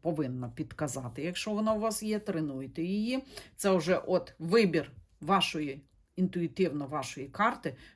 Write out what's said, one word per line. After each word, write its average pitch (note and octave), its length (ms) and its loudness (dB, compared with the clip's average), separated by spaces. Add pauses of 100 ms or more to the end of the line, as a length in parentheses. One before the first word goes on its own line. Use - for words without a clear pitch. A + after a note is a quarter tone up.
повинна B2+ 480 -2
підказати, C#3 760 -6
якщо F3+ 280 -4
вона G#3+ 220 2
у G#3+ 60 0
вас A3 240 -2
є, G#3+ 160 0
тренуйте D3 640 -4
її. G#3+ 400 0 (320)
Це G3 160 2
вже F3 260 4
от - 420 0
вибір E3+ 520 4 (300)
вашої, D3+ 600 0 (340)
інтуїтивно E3+ 720 0
вашої C3+ 400 -6
карти, G3+ 480 -2 (200)